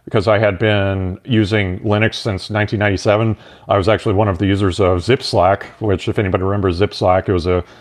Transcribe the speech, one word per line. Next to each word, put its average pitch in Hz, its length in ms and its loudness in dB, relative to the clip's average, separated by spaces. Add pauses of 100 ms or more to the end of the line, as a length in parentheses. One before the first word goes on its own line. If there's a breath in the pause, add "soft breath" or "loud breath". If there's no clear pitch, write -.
because 110 220 0
I 104 100 4
had 104 200 0
been 98 680 0
using 104 560 0
Linux 107 340 0
since 98 340 -6
nineteen 104 300 -2
ninety-seven. 104 580 0 (320 loud breath)
I 104 80 2
was 95 100 0
actually 107 280 0
one 104 140 2
of 90 100 -2
the 101 80 0
users 98 340 0
of 90 220 2
Zip 120 200 0
Slack, 95 420 2 (140)
which, 101 300 -2
if 104 100 -2
anybody 92 260 0
remembers 95 320 0
Zip 101 180 0
Slack, 92 340 0
it 101 60 0
was 87 120 -2
a, 90 160 0 (180 loud breath)